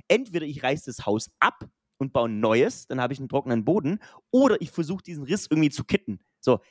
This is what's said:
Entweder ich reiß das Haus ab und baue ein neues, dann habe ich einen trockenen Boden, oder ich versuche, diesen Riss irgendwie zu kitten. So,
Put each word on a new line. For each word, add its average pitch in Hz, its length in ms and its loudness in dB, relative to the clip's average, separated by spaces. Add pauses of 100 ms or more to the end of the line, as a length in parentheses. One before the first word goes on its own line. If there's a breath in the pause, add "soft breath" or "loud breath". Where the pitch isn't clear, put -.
Entweder 180 380 0
ich 143 160 -10
reiß 139 220 -2
das - 220 -10
Haus 107 240 -2 (100)
ab - 280 0 (300)
und 135 140 -4
baue 117 160 2
ein 107 120 -4
neues, 117 460 2
dann 131 140 -6
habe 127 120 -2
ich 139 80 -10
einen 131 80 -10
trockenen 123 360 -2
Boden, 190 340 0 (320 loud breath)
oder 254 300 4
ich 170 100 -8
versuche, 170 320 -6
diesen 151 220 -12
Riss 180 240 -4
irgendwie 156 220 4
zu - 140 -8
kitten. - 360 -4 (200)
So, 120 200 2 (100)